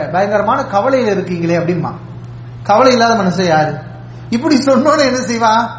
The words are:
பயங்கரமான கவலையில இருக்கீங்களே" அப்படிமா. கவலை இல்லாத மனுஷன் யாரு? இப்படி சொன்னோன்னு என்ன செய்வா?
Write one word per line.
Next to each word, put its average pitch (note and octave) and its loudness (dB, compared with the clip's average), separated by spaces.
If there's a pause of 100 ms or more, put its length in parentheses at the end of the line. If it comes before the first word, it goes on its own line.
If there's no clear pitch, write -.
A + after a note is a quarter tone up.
(120)
பயங்கரமான G#3 0
கவலையில A3+ 0
இருக்கீங்களே" E3+ -2
அப்படிமா. D#3+ -2 (680)
கவலை B3 4
இல்லாத A#3 4
மனுஷன் F#3 0
யாரு? D#3 2 (560)
இப்படி C4+ 2
சொன்னோன்னு C#4 4
என்ன B3+ 0
செய்வா? A3+ 0 (260)